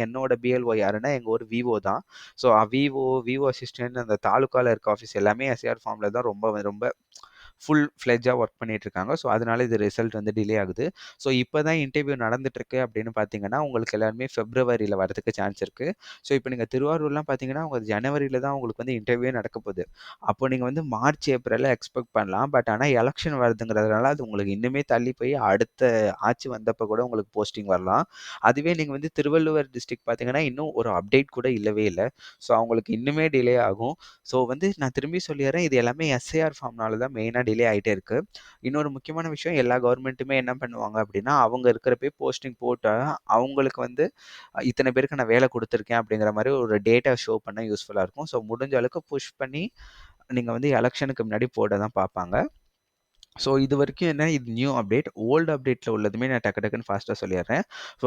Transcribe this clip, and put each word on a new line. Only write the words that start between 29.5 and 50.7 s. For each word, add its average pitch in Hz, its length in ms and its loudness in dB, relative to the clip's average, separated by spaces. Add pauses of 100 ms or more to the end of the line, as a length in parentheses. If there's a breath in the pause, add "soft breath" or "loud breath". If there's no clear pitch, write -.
டிஸ்ட்ரிக்ட் - 360 -10
பாத்தீங்கன்னா, 123 380 -2
இன்னும் 143 300 -4
ஒரு 113 180 0
அப்டேட் 104 400 2
கூட 127 200 -2
இல்லவே 107 340 0
இல்ல. 90 160 0 (360 loud breath)
So, - 160 -6
அவங்களுக்கு 113 400 2
இன்னுமே 147 360 0
டிலே 123 300 4
ஆகும். 113 360 0 (260 loud breath)
So, 127 240 2
வந்து 127 300 -2
நான் 135 180 -2
திரும்பி 160 280 -4
சொல்லிடுறேன், 143 420 0
இது 135 120 2
எல்லாமே 127 340 2
எஸ் 123 220 -2
ஐ 160 100 4
ஆர் 151 140 0
ஃபார்ம்னால 113 420 -4
தான் 131 160 -4
மெயினா 117 260 0
டிலே 117 260 2
ஆயிட்டே 107 260 2
இருக்கு. 101 240 -2 (440 loud breath)
இன்னொரு 147 300 -2
முக்கியமான 160 380 -8
விஷயம், 160 300 -4
எல்லா 123 180 4
கவர்மெண்ட்டுமே 131 600 0
என்ன 127 180 0
பண்ணுவாங்க 117 440 -6
அப்படின்னா, 104 420 0
அவங்க 123 280 4
இருக்கிறப்பே 123 480 4
போஸ்டிங் 131 420 -6
போட்டா, 120 360 0 (340)
அவங்களுக்கு 135 520 2
வந்து, 123 240 -2 (440 loud breath)
அ, - 160 -8
இத்தனை 127 280 2
பேருக்கு 135 280 0
நான் 113 100 0
வேலை 127 180 6
கொடுத்துருக்கேன் 117 520 -2
அப்படிங்கிற 107 320 2
மாதிரி 113 240 0
ஒரு 110 260 2
டேட்டா 120 360 4
ஷோ 113 240 -2
பண்ண 104 220 -10
யூஸ்ஃபுல்லா 107 400 -2
இருக்கும். 156 240 -8
So, 120 180 -2
முடிஞ்ச 127 280 -4
அளவுக்கு 127 320 0
புஷ் - 300 -8
பண்ணி, 139 280 -6 (640 loud breath)
நீங்க 123 220 -2
வந்து 131 200 0